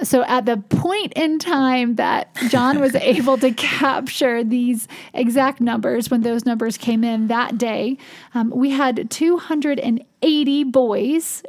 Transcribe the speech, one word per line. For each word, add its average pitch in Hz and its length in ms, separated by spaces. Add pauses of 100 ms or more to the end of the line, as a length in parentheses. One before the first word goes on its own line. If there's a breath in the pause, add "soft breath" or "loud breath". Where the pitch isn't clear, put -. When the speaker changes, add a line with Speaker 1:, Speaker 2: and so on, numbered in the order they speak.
Speaker 1:
so 247 220
at 240 220
the 233 100
point 349 600
in 311 220
time 254 580
that - 380 (140)
John 262 320
was 269 140
Speaker 2:
<laughs> - 220
Speaker 1:
able 262 220
to 262 120
capture 254 920
these 240 460 (240 loud breath)
exact 262 480
numbers, 233 500
when 240 120
those 233 240
numbers 226 320
came 226 260
in 226 240
that 233 300
day, 233 400 (340 loud breath)
um, 233 240
we 269 140
had 262 400
two 339 260
hundred 294 440
and 233 220 (200)
eighty 294 420
boys 247 840